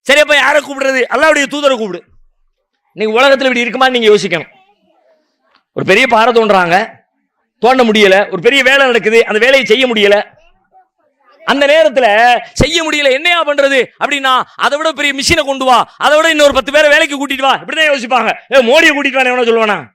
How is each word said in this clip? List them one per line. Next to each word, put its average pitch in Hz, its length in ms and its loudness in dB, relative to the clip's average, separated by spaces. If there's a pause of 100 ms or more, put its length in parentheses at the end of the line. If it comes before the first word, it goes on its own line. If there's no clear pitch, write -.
சரி, 285 200 0
அப்ப 294 140 2
யாரை 285 280 0
கூப்பிடுறது? 262 460 -4
அல்லாஹ்வுடைய 294 420 0
தூதரை 277 260 -2
கூப்பிடு. 190 280 -8 (880)
இன்னைக்கு 220 280 -2
உலகத்துல 269 360 2
இப்படி 240 80 -2
இருக்குமான்னு 254 340 -2
நீங்க 214 160 2
யோசிக்கணும். 175 340 -4 (1200)
ஒரு - 140 -8
பெரிய 220 200 0
பாறை 233 280 0
தோண்டுறாங்க, 202 640 0 (600)
தோண்ட 254 260 2
முடியல, 208 460 2
ஒரு 180 120 -8
பெரிய 262 200 2
வேலை 269 240 2
நடக்குது, 226 400 2
அந்த 208 120 -4
வேலையை 262 260 2
செய்ய 233 220 0
முடியல. 208 520 0 (1040)
அந்த 277 220 0
நேரத்துல 240 720 2 (140)
செய்ய 320 360 -2
முடியல, 294 220 0
என்னையா 320 360 -2
பண்றது 277 400 0 (120)
அப்படின்னா, 262 440 -2 (140)
"அதை - 220 -2
விட 320 140 -4
பெரிய 285 220 -4
மிஷினை 294 300 -2
கொண்டு 269 200 -6
வா, 220 320 0
அதை 277 200 0
விட 320 140 2
இன்னொரு 294 220 2
பத்து 262 200 -4
பேரை 302 180 2
வேலைக்கு 285 360 0
கூட்டிட்டு 269 140 -6
வா." 269 140 0
இப்படிதான் 294 400 -2
யோசிப்பாங்க. 240 320 -2
"ஏ, 233 340 -2
மோடியை 302 320 2
கூட்டிட்டு 269 240 -6
வான்னு" 262 80 0
எவனோ 247 180 -2
சொல்லுவானா? 220 520 -2